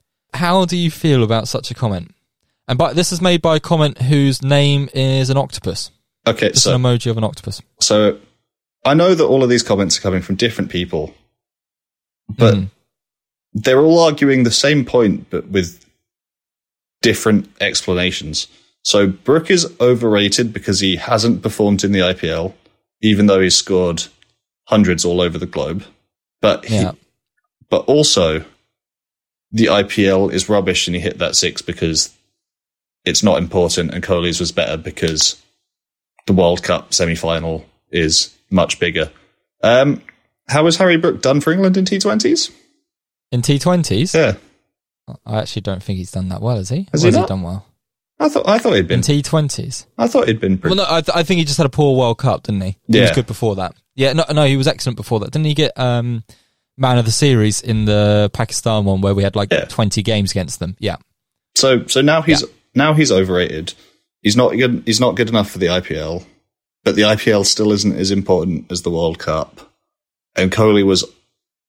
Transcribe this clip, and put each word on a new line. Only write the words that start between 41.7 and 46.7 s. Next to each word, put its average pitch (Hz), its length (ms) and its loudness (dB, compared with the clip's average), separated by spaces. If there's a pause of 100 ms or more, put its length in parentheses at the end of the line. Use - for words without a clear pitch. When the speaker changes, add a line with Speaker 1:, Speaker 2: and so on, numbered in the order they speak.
Speaker 2:
in 185 80 0
T 196 140 -2
twenties? 214 520 0 (800)
Speaker 1:
In 123 120 -2
T 143 160 2
twenties? 170 560 0
Speaker 2:
Yeah. 131 220 2 (880)
Speaker 1:
I 110 140 -4
actually - 220 -8
don't 95 200 -6
think 95 160 -6
he's 92 140 -10
done 92 180 -6
that 95 100 -8
well, 120 160 -2
has 98 140 -6